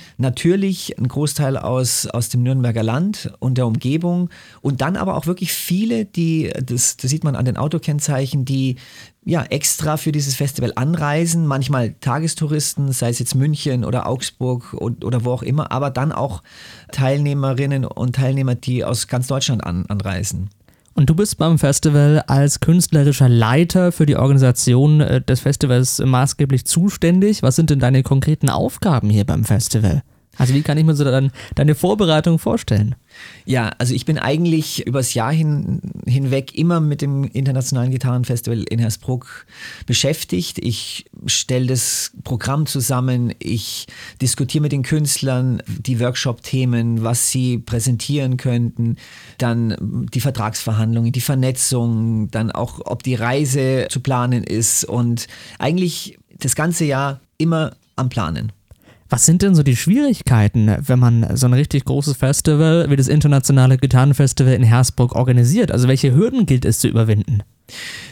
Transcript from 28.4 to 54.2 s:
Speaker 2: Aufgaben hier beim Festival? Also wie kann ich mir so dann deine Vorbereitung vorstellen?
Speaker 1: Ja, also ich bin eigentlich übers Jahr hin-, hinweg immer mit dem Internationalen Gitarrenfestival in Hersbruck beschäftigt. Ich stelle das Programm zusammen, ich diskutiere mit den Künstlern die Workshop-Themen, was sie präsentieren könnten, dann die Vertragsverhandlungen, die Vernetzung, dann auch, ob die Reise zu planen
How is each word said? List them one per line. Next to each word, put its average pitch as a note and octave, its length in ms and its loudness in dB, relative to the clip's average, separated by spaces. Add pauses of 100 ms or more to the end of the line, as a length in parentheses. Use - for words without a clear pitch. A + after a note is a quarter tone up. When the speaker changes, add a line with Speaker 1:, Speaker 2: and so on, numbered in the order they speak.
Speaker 2:
Aufgaben D3 600 0
hier G#2 160 4
beim - 180 0
Festival? G#2+ 600 0 (360)
Also B2+ 140 2
wie C#3+ 80 2
kann D3+ 160 0
ich D#3 80 4
mir D#3+ 100 4
so C#3+ 80 0
dann C3+ 280 2 (240)
deine D3 180 4
Vorbereitung E3+ 640 2
vorstellen? A#2 560 0 (520)
Speaker 1:
Ja, A#2+ 340 -2
also B2 160 -2
ich B2 100 -4
bin D3+ 140 0
eigentlich D#3+ 640 -2
übers B2+ 300 -2
Jahr B2 180 0
hin-, D#3 480 -2 (240)
hinweg C3+ 480 0
immer E3+ 260 0
mit D3 220 0
dem C#3 220 -2
Internationalen C3 640 -2
Gitarrenfestival B2 800 -2
in A#2 80 -2
Hersbruck A#2 720 -4 (400)
beschäftigt. - 720 -4
Ich - 460 -8 (200)
stelle B2+ 400 -2
das - 460 -4 (120)
Programm C#3 440 -2
zusammen, B2+ 720 -2
ich - 480 -6 (340)
diskutiere C3+ 400 -2
mit C#3+ 120 0
den C#3 100 -2
Künstlern C3 840 -2
die A2 340 -4
Workshop-Themen, A#2+ 1040 -2
was A#2+ 280 -2
sie B2+ 260 -2
präsentieren B2+ 800 -2
könnten, A#2+ 600 -2 (420)
dann A#2 360 0 (380)
die B2 80 -2
Vertragsverhandlungen, A#2 920 -2
die B2 80 -4
Vernetzung, A#2 1080 -2
dann A2 220 -4
auch, - 340 -8
ob - 160 -8
die B2+ 140 -2
Reise C3 720 -2
zu B2+ 120 -6
planen B2 420 0